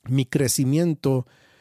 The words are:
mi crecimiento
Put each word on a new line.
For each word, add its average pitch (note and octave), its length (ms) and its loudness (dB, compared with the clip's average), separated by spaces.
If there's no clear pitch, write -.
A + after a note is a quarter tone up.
mi C3 220 0
crecimiento C#3 1040 0